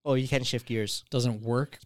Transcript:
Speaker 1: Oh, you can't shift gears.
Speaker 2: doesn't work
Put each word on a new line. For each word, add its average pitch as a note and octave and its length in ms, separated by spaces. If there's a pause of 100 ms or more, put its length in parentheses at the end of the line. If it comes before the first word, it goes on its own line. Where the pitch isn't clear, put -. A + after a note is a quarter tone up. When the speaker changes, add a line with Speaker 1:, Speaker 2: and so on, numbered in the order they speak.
Speaker 1:
Oh, C#3+ 100
you C3 140
can't C3 180
shift A#2+ 200
gears. A2 440
Speaker 2:
doesn't A#2+ 320
work A#2+ 440